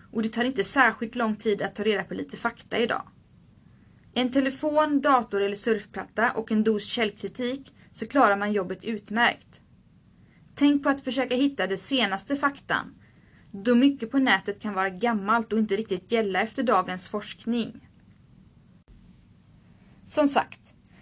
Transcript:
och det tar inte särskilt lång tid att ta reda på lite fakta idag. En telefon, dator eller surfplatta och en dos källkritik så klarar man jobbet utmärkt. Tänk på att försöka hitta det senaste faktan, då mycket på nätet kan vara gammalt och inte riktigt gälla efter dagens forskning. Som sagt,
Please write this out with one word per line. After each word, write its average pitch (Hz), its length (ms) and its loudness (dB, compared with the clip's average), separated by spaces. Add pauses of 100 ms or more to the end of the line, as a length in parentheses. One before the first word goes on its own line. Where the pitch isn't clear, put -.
(120)
och 226 100 -2
det 214 60 0
tar 226 160 -2
inte 220 200 -2
särskilt 233 500 0
lång 220 220 -2
tid 202 260 0
att 196 120 -4
ta 208 80 -6
reda 202 220 0
på 175 100 -10
lite 190 220 -8
fakta - 420 -6
idag. - 300 -2 (1040)
En 247 180 -2
telefon, 294 680 2
dator 240 420 2
eller 202 140 -2
surfplatta 214 760 -2
och 220 220 -4
en 214 120 4
dos 214 200 2
källkritik 240 880 -4 (200)
så - 140 -8
klarar 220 300 4
man 208 160 -2
jobbet 185 320 -4
utmärkt. - 760 -2 (920)
Tänk 285 280 2
på 294 60 0
att 277 120 0
försöka 247 340 -2
hitta 262 320 0
det 185 120 -4
senaste 220 580 -2
faktan, 277 580 -4 (560)
då 208 240 0
mycket 254 360 4
på 277 80 0
nätet 202 420 2
kan 208 140 -6
vara 190 160 0
gammalt 220 600 0
och 214 60 2
inte 214 180 0
riktigt 196 360 -6
gälla 202 280 0
efter 220 220 -2
dagens 185 460 0
forskning. - 800 -6 (2250)
Som 294 240 2
sagt, - 460 -2 (280)